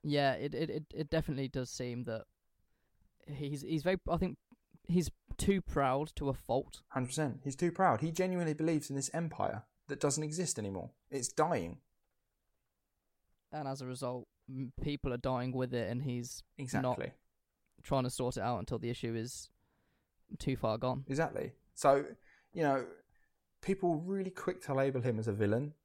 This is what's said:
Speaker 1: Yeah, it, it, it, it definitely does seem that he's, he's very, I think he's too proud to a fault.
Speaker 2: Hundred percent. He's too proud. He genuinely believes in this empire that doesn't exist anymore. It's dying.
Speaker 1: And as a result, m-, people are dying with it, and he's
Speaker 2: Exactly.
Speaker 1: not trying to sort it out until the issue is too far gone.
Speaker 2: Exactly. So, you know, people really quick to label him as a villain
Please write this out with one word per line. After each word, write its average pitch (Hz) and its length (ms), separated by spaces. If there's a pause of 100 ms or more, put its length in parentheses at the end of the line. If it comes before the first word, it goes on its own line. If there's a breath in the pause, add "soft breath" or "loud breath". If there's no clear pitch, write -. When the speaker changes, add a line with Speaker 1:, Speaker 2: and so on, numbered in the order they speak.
Speaker 1:
Yeah, 143 300
it, 135 240
it, 160 140
it, 151 220
it 151 180
definitely 151 360
does 127 240
seem 123 340
that 110 200 (1000)
he's, 143 360
he's 156 220
very, 185 140 (120)
I 170 60
think - 220 (500)
he's 170 220 (260)
too 196 240
proud 139 560
to 143 120
a 135 60
fault. - 540
Speaker 2:
Hundred 127 200
percent. 143 360
He's 139 120
too 175 160
proud. 170 280
He 160 120
genuinely 175 420
believes 160 340
in 139 80
this 139 160
empire 160 520 (240)
that - 120
doesn't 147 220
exist 156 360
anymore. 98 320 (200)
It's 123 180
dying. 127 500 (1700)
Speaker 1:
And 151 160
as 135 120
a 127 60
result, 127 400 (220)
m-, 131 240 (100)
people 143 300
are 127 60
dying 127 340
with 127 220
it, 113 160
and 123 120
he's 123 400 (140)
Speaker 2:
Exactly. 127 500
Speaker 1:
not - 80 (680)
trying 131 220
to 127 60
sort 127 260
it 113 60
out 117 160
until 117 200
the 117 120
issue 117 240
is 117 360 (880)
too 131 180
far 113 220
gone. 127 300
Speaker 2:
Exactly. 139 440 (220)
So, 143 300 (480 soft breath)
you 170 100
know, 135 240 (760)
people 190 360
really 185 340
quick - 320
to 139 120
label 135 280
him 117 160
as 110 100
a 107 40
villain 110 420 (100)